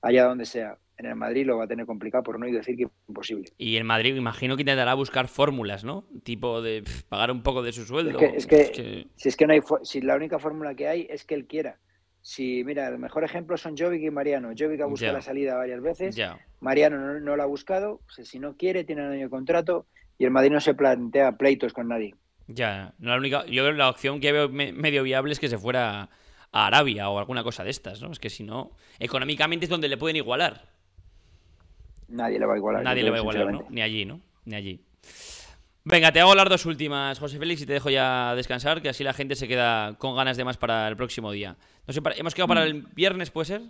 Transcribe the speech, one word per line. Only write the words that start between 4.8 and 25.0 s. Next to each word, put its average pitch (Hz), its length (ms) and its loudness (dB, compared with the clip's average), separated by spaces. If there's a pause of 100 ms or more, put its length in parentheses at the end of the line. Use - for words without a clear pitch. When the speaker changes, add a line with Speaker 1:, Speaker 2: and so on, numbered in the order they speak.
Speaker 2:
buscar 131 360 0
fórmulas, 113 560 0
¿no? 180 200 -10 (180)
Tipo 117 380 -4
de, 110 220 -4
pf, - 240 -12
pagar 110 240 0
un 127 120 -4
poco 127 200 0
de 120 80 -4
su 113 140 -12
sueldo. 147 260 -2
Speaker 1:
Es - 60 -4
que, 151 200 6
es - 80 -6
que, 151 160 10
Speaker 2:
Es 143 100 6
que 110 440 -10
Speaker 1:
si - 140 -2
es - 80 -4
que 156 100 8
no 156 60 8
hay 151 80 8
fo-, - 220 0
si - 180 -6
la 135 140 2
única 151 220 -2
fórmula 151 380 -6
que 143 140 -4
hay 170 200 -2
es 139 140 -12
que - 120 -8
él 135 120 -8
quiera. 147 320 -6 (420)
Si, 127 440 -6
mira, 143 240 -4
el 123 100 -8
mejor 123 240 -4
ejemplo 170 340 -6
son 156 200 -10
Jovic 170 260 -2
y 156 80 -2
Mariano. 139 460 -2
Jovic 151 240 -2
ha 147 40 -2
buscado 131 280 -2
Speaker 2:
Ya. 139 40 -2
Speaker 1:
la 135 40 -6
salida 135 340 -4
varias 127 260 -4
veces. 170 340 -4
Speaker 2:
Ya. 95 220 -6 (220)
Speaker 1:
Mariano 147 380 4
no, 139 240 -6
no 143 160 -2
la 147 60 0
ha 139 40 0
buscado. 190 580 -4
O - 60 -20
sea, 120 140 -20
si 127 140 -18
no 139 180 -12
quiere, 185 260 -2
tiene 147 220 -6
un 143 80 -4
año 135 100 -6
de 131 60 -8
contrato. 165 580 0 (300)
Y 131 80 2
el 127 60 4
Madrid 135 200 8
no 147 100 4
se 147 120 4
plantea 127 640 4
pleitos 135 360 4
con 120 140 -6
nadie. 113 280 -4 (320)
Speaker 2:
Ya, 104 520 -4
no, 120 100 -6
la 123 80 4
única, 135 300 0
yo 131 240 4
la 143 180 4
opción 139 320 -2
que 143 100 4
veo 147 180 4
me-, 139 220 -4
medio 147 320 2